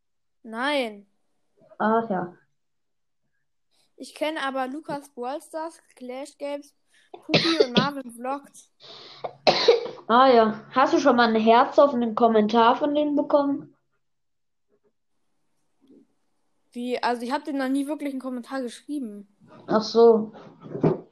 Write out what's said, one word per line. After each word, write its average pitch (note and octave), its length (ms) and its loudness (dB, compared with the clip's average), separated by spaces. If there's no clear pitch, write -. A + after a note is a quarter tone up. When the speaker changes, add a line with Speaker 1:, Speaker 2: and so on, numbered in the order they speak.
Speaker 1:
Nein. A3+ 640 -6
Speaker 2:
Ah, A3+ 300 0
ja. F3+ 260 -6
Speaker 1:
Ich - 180 -20
kenn D#4 240 -8
aber C4 300 -6
Lukas C#4+ 420 -12
Brawl B3+ 320 -12
Stars, D#4+ 380 -14
Clash B3+ 440 -16
Games, C#4+ 360 -12
Pupi D#4+ 520 -2
und B3 80 -10
Marvin C4 380 -2
Vlogs. B3+ 600 -12
Speaker 2:
Ah, B3+ 200 6
ja. A3 420 4
Hast D4 220 2
du E4 60 4
schon C4+ 180 4
mal A#3+ 120 4
ein A3 120 0
Herz A3+ 380 4
auf C#4 160 6
einen A#3 200 -4
Kommentar A3+ 600 4
von D4 180 -2
denen D4 200 -2
bekommen? C#4+ 600 -2
Speaker 1:
Wie? A#3+ 280 -6
Also, A#3+ 220 -2
ich A#3+ 80 -8
hab D4 140 -6
denen C#4 140 -8
noch C4 100 -4
nie C4+ 180 -2
wirklich D4 260 -8
einen C4 80 -10
Kommentar B3+ 420 -10
geschrieben. A3+ 680 -12
Speaker 2:
Ach G#3+ 140 0
so. A3 500 4